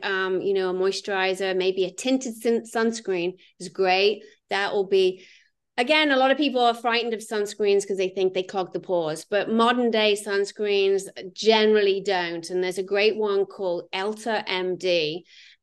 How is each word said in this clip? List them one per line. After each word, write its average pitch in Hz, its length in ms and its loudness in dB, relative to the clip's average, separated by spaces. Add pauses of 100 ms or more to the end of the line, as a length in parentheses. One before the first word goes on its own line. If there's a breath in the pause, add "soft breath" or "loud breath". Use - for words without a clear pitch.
um, 190 400 -2
you 196 100 -2
know, 190 180 0
a 180 40 -2
moisturizer, 190 840 -2
maybe 190 280 0
a 180 80 -4
tinted 262 440 -2
sun-, 233 260 0
sunscreen 226 720 -2 (240 soft breath)
is 180 100 -14
great. 190 540 2 (280 loud breath)
That 196 240 -2
will 202 120 0
be, 190 380 2 (540 loud breath)
again, 302 320 2
a 269 80 2
lot 262 120 4
of 269 60 2
people 262 240 0
are 233 140 4
frightened 233 400 -2
of 208 60 -6
sunscreens 202 640 0
'cause 196 100 -4
they 185 140 0
think 185 240 0
they 185 80 0
clog 185 320 -6
the 175 60 -6
pores, 165 440 -2
but 202 260 -2
modern 233 400 2
day 214 240 4
sunscreens 202 880 0 (280)
generally 214 720 4
don't. 170 480 -2
And 180 120 -2
there's 185 160 -4
a 196 40 -2
great 202 340 2
one 202 300 0
called 180 460 -6
Elta 214 540 -4
M 185 300 -2
D, 170 480 0 (380 loud breath)